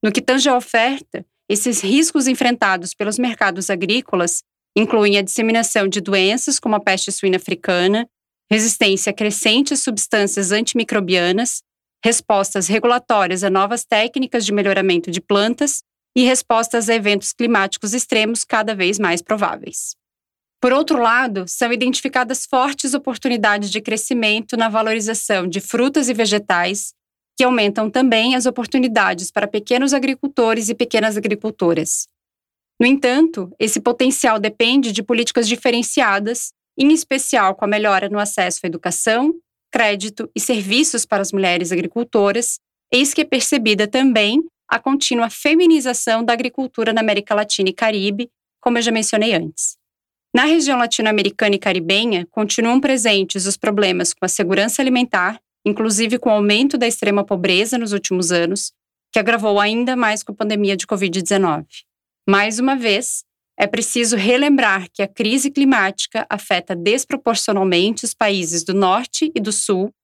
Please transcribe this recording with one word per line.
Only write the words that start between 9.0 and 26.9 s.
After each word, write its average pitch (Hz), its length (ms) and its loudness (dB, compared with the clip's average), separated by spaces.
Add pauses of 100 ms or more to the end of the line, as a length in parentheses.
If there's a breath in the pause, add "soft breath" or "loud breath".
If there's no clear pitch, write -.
crescente 220 600 0
a 277 40 0
substâncias 202 760 -2
antimicrobianas, 202 1120 0 (420)
respostas 196 600 0
regulatórias 208 760 0
a 196 60 2
novas 202 340 0
técnicas 240 600 0
de 202 80 -2
melhoramento 190 560 0
de 175 120 -4
plantas 226 640 0 (320)
e 254 80 4
respostas 233 640 0
a 226 60 2
eventos 208 380 0
climáticos 214 600 -2
extremos 226 480 -2
cada 220 320 -2
vez 190 240 0
mais 175 240 0
prováveis. - 720 -4 (680)
Por 254 120 2
outro 285 280 2
lado, 233 460 0
são 240 260 -2
identificadas 254 720 -2
fortes 269 480 -2
oportunidades 220 800 -2
de 202 100 -4
crescimento 220 760 -2
na 226 120 0
valorização 220 760 -2
de 185 140 -4
frutas 262 480 0
e 247 60 0
vegetais, 202 800 -2 (460)